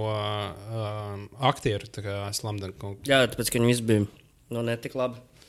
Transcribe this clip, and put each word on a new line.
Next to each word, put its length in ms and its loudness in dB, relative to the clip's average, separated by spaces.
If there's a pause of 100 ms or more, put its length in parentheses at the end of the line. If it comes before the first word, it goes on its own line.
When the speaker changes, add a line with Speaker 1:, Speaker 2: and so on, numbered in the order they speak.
Speaker 1:
ā, 480 -2 (160)
ā, 580 -6 (120)
aktieru, 500 0
tā 140 -12
kā 100 -4 (180)
Slam 280 -6
Dunk 180 -10
kungu. 260 -10
Speaker 2:
Jā, 220 6
tāpēc, 240 -2
ka 80 0
viņi 80 6
visi 160 4
bija, 240 6 (440)
nu, 120 -4
ne 140 0
tik 180 -12
labi. 240 -2 (300)